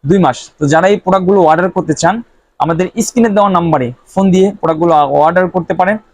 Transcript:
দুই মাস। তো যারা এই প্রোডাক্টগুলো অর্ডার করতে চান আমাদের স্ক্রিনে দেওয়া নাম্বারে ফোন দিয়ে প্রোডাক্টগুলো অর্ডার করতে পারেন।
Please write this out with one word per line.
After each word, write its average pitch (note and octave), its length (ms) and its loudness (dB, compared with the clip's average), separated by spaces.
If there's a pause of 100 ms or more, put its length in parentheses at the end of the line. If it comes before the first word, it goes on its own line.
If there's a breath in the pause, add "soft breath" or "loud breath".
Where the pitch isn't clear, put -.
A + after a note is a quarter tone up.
দুই F3 160 2
মাস। C#3 180 0 (220)
তো - 80 -2
যারা D#3+ 200 2
এই G3+ 100 2
প্রোডাক্টগুলো F#3+ 440 0
অর্ডার E3 300 2
করতে D#3+ 220 -4
চান F3 220 -2 (440)
আমাদের E3 260 -2 (160)
স্ক্রিনে A#3 280 0
দেওয়া G3+ 200 2
নাম্বারে D#3+ 380 0 (200)
ফোন F#3+ 240 -2
দিয়ে F#3 160 4 (120)
প্রোডাক্টগুলো E3 340 0 (320)
অর্ডার F3+ 240 0
করতে F3 240 -4
পারেন। F#3 240 -2 (160)